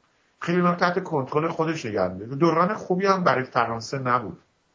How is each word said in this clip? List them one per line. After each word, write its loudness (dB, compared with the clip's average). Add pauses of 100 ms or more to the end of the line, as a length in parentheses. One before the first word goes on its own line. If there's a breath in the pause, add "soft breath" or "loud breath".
(400)
خیلی 2
اونا 4
تحت 0
کنترل -2
خودش -2
نگه 0
می‌داشت. -10
دوران 2
خوبی -2
هم 2
برای 2
فرانسه -2
نبود. -2 (360)